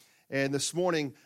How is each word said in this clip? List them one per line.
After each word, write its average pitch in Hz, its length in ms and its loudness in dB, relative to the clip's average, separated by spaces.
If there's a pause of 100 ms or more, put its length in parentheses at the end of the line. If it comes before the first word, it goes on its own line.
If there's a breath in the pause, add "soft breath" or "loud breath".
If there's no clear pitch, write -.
(300 soft breath)
And 135 240 0
this - 180 -2
morning, 160 420 0 (120)